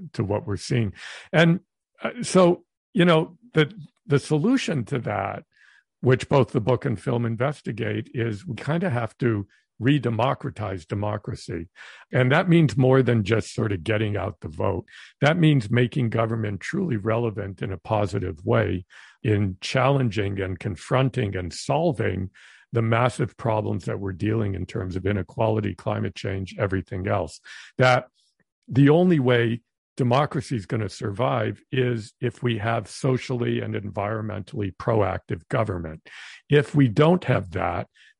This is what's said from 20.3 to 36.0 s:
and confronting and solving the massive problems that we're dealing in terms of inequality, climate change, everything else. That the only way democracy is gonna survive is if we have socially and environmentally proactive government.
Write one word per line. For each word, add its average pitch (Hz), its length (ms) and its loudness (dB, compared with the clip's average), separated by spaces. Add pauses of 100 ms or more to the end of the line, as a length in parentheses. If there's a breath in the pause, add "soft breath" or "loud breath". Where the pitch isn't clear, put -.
and 92 180 -6
confronting 120 760 -2
and 87 160 -6
solving 113 760 -2 (440 loud breath)
the 117 80 2
massive 117 560 0
problems 107 480 -2
that 104 160 -6
we're 98 100 -4
dealing 104 420 -2
in 90 120 -6
terms 92 320 -8
of 95 80 -6
inequality, 104 720 -2
climate 107 400 -4
change, 98 440 -8
everything 95 480 -4
else. 95 320 -4 (380 loud breath)
That 127 300 4 (600)
the 139 220 6
only 170 300 4
way 120 420 2 (440)
democracy 135 500 0
is 101 100 -6
gonna 107 240 -4
survive 110 720 -2 (100)
is 123 500 -2
if 120 200 -4
we 120 160 0
have 113 300 -2
socially 120 720 -2
and 110 140 -6
environmentally 104 1000 -6 (120)
proactive 92 640 0
government. 90 520 -4 (480 loud breath)